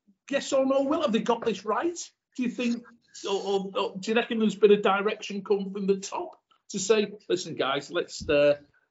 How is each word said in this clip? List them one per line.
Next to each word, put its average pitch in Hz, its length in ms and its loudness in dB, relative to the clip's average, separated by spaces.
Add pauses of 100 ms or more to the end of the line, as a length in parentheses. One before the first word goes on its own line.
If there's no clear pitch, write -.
(280)
yes - 240 -2
or 269 140 2
no, 269 160 2
Will, 311 200 0
have 269 100 0
they 214 80 2
got 233 240 -2
this 226 200 -4
right? 262 340 -2 (380)
Do 254 60 -4
you 233 80 0
think, 240 340 -4 (440)
or, 196 120 0
or, 196 360 -2
or 196 220 -2
do 202 120 -6
you 220 60 2
reckon 233 240 0
there's 208 160 2
been 208 160 8
a 202 100 4
direction 196 640 0
come 196 280 -2
from 202 140 -6
the 196 120 2
top - 340 -8 (380)
to 208 80 -6
say, 214 340 2 (160)
"Listen, 156 280 -4
guys, 139 340 -2
let's, - 380 -6
uh, 147 260 6 (360)